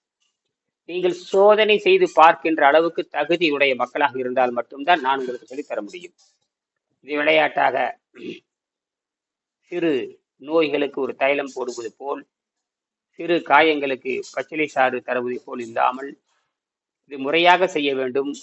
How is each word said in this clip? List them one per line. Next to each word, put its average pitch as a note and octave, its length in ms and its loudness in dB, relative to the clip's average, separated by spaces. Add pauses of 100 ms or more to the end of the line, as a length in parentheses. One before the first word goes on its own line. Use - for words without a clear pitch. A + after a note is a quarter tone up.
(880)
நீங்கள் F3 240 -2
சோதனை G#3 680 4
செய்து F#3 360 4
பார்க்கின்ற D#3+ 520 4
அளவுக்கு D#3+ 460 2
தகுதியுடைய D3 640 0
மக்களாக C3 440 -2
இருந்தால் B2 320 0
மட்டும்தான் C#3 500 -2
நான் C3+ 180 -2
உங்களுக்கு B2 280 -10
சொல்லித்தர B2+ 360 -10
முடியும். F2+ 320 -16 (880)
இது C#3+ 160 -8
விளையாட்டாக C#3+ 840 0 (1700)
சிறு E3+ 200 -2 (440)
நோய்களுக்கு C#3+ 640 -2
ஒரு A#2 140 -4
தைலம் C#3 400 -2
போடுவது A#2+ 420 -10
போல், C#3 300 -10 (840)
சிறு E3 300 -2
காயங்களுக்கு C#3 840 0 (100)
பச்சிலை D3+ 340 -6
சாறு C3 360 -2
தருவது B2 420 -8
போல் C3 160 -12
இல்லாமல், B2+ 600 -4 (840)
இது C#3 140 -16
முறையாக E3+ 480 4
செய்ய C#3+ 280 -2
வேண்டும், C3+ 480 -2